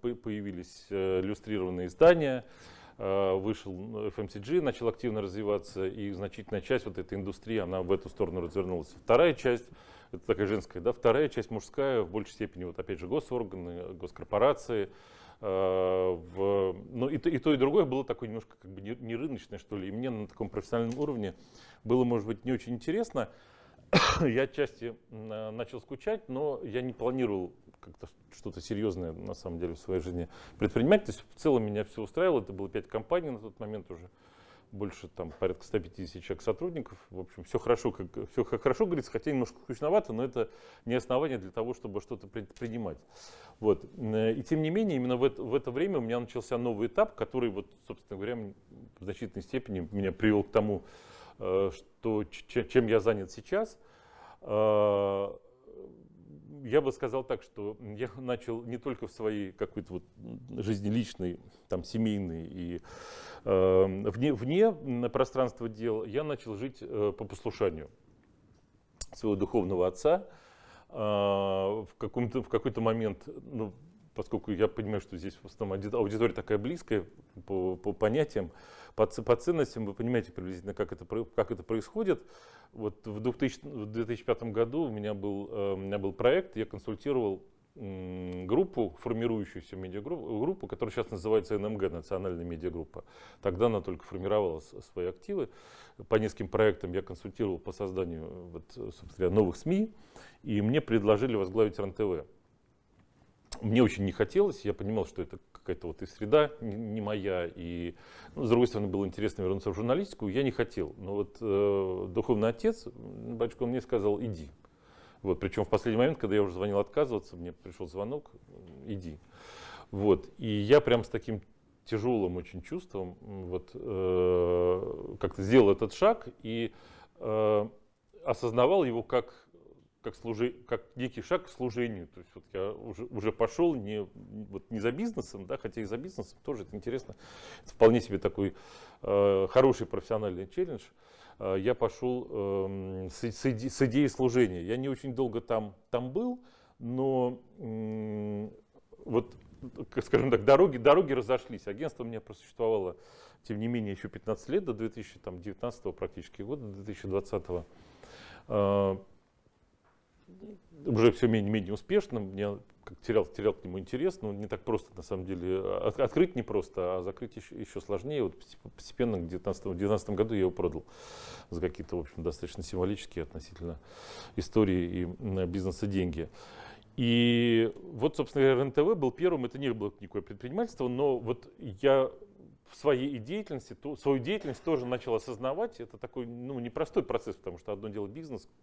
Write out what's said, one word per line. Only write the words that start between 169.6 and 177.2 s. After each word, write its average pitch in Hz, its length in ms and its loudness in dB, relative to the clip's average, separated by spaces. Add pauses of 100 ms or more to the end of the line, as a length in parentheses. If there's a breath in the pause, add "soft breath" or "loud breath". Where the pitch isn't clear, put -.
в 85 40 -6
девятнадцатом 101 360 0
году 110 200 2
я 101 60 2
его 92 100 4
продал 82 340 -2 (640 loud breath)
за 85 100 -4
какие-то, 85 360 -4
в 87 40 0
общем, 80 220 -10
достаточно 85 400 -6
символические 92 640 -4
относительно - 560 -12 (560 loud breath)
истории 92 480 4
и, 90 180 -2
м, 92 480 -2
бизнеса 92 360 -2
деньги. 90 420 -2 (680 loud breath)
И 120 800 4